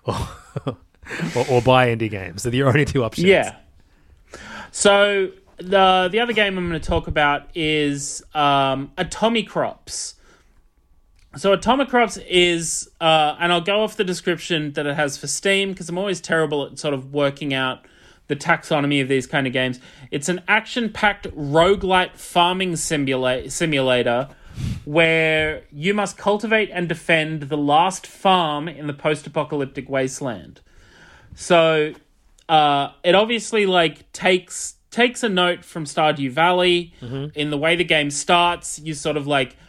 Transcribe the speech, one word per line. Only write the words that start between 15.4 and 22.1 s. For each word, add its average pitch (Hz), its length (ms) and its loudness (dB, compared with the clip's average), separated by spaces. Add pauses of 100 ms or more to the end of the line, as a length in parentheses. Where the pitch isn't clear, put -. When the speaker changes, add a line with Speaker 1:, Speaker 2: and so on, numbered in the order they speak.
Speaker 2:
'cause 165 140 -14
I'm 170 80 -6
always 185 240 -4
terrible 151 440 0
at - 140 -18
sort 147 140 -2
of 135 200 -8
working 143 400 -2
out 131 320 -4 (420)
the 143 80 -2
taxonomy 143 640 0
of 127 60 -2
these 135 200 0
kind 139 180 -2
of 123 80 -4
games. 127 260 -2 (320)
It's 147 180 -4
an 180 180 -4
action-packed 214 800 -2 (100)
roguelite 180 800 2